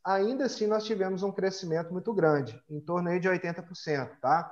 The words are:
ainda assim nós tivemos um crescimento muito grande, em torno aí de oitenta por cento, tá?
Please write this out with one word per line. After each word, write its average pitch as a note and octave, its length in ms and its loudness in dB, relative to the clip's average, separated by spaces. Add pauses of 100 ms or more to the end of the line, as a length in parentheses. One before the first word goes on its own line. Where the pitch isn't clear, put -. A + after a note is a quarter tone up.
ainda G3+ 420 2
assim G#3+ 200 -2
nós G#3+ 180 2
tivemos F#3+ 380 -2
um G3 100 0
crescimento F3+ 640 -2
muito G3 200 -4
grande, D3+ 540 4
em D3+ 140 -8
torno F3 280 -2
aí F3+ 100 2
de F#3 100 2
oitenta F3 320 -2
por F3 140 -14
cento, C#3 440 -4
tá? D#3+ 320 2